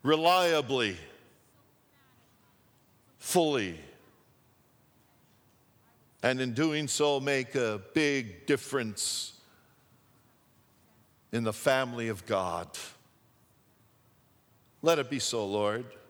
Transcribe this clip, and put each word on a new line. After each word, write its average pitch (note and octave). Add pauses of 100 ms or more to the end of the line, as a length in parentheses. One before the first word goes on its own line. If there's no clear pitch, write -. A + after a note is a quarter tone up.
reliably, D3+ (2250)
fully, B2+ (2500)
and C3
in B2
doing D3+
so C#3+
make C3+
a A2 (120)
big C3+
difference - (2000)
in A#2
the A2
family B2
of F#2+
God. F2+ (2250)
Let D#3+
it A#2+
be C#3
so, A2
Lord. G#2 (240)